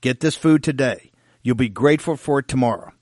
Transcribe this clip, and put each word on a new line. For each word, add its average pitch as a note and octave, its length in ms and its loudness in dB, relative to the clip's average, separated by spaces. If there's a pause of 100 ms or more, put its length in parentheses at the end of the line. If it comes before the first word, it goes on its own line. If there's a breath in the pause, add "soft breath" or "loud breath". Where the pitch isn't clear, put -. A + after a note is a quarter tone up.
Get B2+ 180 -2
this D#3 160 0
food D#3 260 2
today. C3+ 480 -4 (320)
You'll B2 120 0
be A#2 160 0
grateful D3 480 0
for C#3 220 -2
it C3 80 -10
tomorrow. A#2+ 540 -2